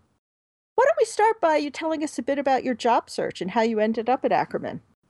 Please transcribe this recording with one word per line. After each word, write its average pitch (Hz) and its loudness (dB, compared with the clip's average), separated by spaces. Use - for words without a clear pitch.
Why 466 4
don't 640 2
we 554 4
start 440 0
by 320 2
you 294 -2
telling 320 -4
us 302 -6
a 269 -2
bit 277 -2
about 269 2
your 254 0
job 240 0
search - -6
and 180 -6
how 233 2
you 226 0
ended 220 -2
up 262 0
at 233 0
Ackerman? - -2